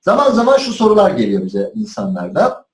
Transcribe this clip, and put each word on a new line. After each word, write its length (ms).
Zaman 300
zaman 260
şu 160
sorular 380
geliyor 340
bize 300
insanlarda. 1000